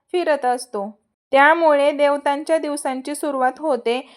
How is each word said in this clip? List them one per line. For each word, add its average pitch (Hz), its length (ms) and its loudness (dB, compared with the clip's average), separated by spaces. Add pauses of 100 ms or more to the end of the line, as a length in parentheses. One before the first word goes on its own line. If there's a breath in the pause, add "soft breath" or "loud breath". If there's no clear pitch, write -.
(140)
फिरत 320 320 -2
असतो, 233 420 -4 (440)
त्यामुळे 294 600 4
देवतांच्या 285 640 0
दिवसांची 285 560 -6
सुरुवात 262 440 -2
होते. 254 420 -2 (160 loud breath)